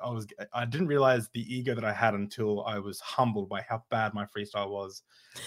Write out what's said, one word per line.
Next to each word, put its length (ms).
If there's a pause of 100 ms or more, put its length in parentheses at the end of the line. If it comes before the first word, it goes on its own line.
I 80
was, 160 (260)
I 120
didn't 240
realize 400
the 260
ego 200
that 100
I 80
had 220
until 500
I 160
was 200
humbled 480
by 140
how 260
bad 260
my 120
freestyle 440
was. 320 (440)